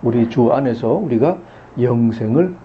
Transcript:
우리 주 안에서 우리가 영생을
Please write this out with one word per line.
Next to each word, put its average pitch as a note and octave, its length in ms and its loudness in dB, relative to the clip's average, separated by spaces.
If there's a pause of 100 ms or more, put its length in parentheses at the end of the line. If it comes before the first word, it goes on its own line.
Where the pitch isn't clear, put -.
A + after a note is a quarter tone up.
우리 A#2 260 2
주 - 220 2
안에서 B2+ 380 -2
우리가 D#3 480 0 (420)
영생을 A#2+ 840 0